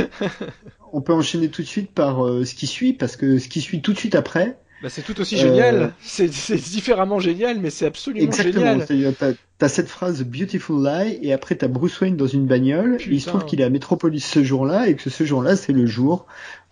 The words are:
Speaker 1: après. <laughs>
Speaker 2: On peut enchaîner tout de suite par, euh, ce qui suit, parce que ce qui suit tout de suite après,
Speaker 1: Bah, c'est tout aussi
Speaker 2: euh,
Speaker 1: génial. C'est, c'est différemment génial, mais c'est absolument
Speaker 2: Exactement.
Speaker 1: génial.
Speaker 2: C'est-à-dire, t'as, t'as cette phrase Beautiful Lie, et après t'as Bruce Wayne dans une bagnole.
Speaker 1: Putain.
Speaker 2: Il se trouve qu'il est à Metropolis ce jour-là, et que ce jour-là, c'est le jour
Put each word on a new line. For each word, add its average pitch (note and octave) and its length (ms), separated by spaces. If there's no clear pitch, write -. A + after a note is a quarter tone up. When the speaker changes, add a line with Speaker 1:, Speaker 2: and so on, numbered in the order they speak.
Speaker 1:
après. F#3+ 300
<laughs> - 240
Speaker 2:
On D3 100
peut E3+ 120
enchaîner D#3+ 360
tout F3 120
de D3+ 60
suite G3+ 240
par, C3 340
euh, B2 180
ce B2 120
qui C#3+ 120
suit, B3+ 260
parce - 220
que C3+ 240
ce - 80
qui D#3 140
suit D#3 200
tout G#3 120
de F#3+ 40
suite G3+ 180
après, F#3 420
Speaker 1:
Bah, C3 60
c'est - 120
tout G#3 200
aussi F#3+ 140
Speaker 2:
euh, - 40
Speaker 1:
génial. A3 600
C'est, F3 300
c'est D#3 260
différemment F#3+ 600
génial, G3 400
mais E3 100
c'est - 160
absolument G#3+ 400
Speaker 2:
Exactement. F3+ 400
Speaker 1:
génial. C3+ 200
Speaker 2:
C'est-à-dire, C#3 320
t'as, C#3 140
t'as C#3+ 120
cette - 180
phrase E3+ 360
Beautiful D3 600
Lie, F#3 360
et C#3+ 120
après C3+ 220
t'as C#3 140
Bruce B2+ 320
Wayne F#3 160
dans C#3 100
une C3+ 180
bagnole. C#3+ 520
Speaker 1:
Putain. - 140
Speaker 2:
Il C#3 100
se - 80
trouve F3+ 160
qu'il D3 160
est B2+ 40
à B2 40
Metropolis D3+ 560
ce D3 180
jour-là, C#3 460
et D3+ 60
que C#3 140
ce D#3+ 140
jour-là, C#3+ 320
c'est E3 180
le B2+ 120
jour B2+ 420